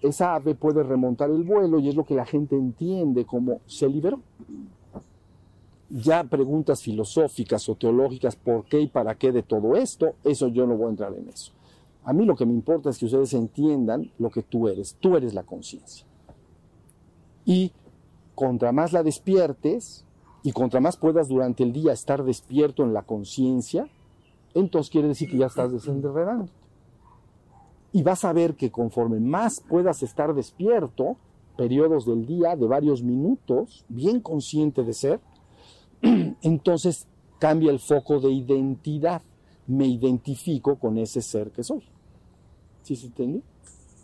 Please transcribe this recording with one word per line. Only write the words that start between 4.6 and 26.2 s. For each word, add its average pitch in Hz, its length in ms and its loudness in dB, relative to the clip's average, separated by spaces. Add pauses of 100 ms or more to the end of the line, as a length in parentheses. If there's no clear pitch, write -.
Ya 156 340 2
preguntas 139 580 0
filosóficas 110 880 -2
o 110 80 -4
teológicas, 123 600 0
¿por 117 300 -2
qué 151 140 0
y 147 80 2
para 110 280 -2
qué 131 160 0
de 120 120 0
todo 113 320 0
esto? - 480 0
Eso 135 240 0
yo 123 180 2
no 120 120 0
voy 113 100 0
a 113 40 -4
entrar 101 220 -6
en 92 160 -14
eso. - 220 -20 (520)
A 127 100 -2
mí 202 120 4
lo 180 100 4
que 120 100 -2
me 120 80 2
importa 143 360 -2
es 120 80 -4
que 120 80 -4
ustedes 131 280 0
entiendan 127 840 -2
lo 113 120 -2
que 113 120 -4
tú 113 260 -2
eres. 95 320 -6
Tú 185 160 4
eres 123 180 0
la 95 100 -6
conciencia. - 600 -18 (1400)
Y 185 280 2 (640)
contra 123 360 0
más 160 220 2
la 170 100 2
despiertes 170 1000 0 (380)
y 139 100 -2
contra 127 260 0
más 156 180 2
puedas 160 300 2
durante 127 360 0
el 120 80 2
día 147 220 2
estar 139 300 -2
despierto 135 600 0
en 117 100 0
la 104 100 -2
conciencia, 127 840 -2 (640)
entonces 175 360 0
quiere 151 180 2
decir 143 220 -2
que 131 80 -2
ya 131 100 4
estás 127 240 -2
desenredando. 143 800 -4 (1400)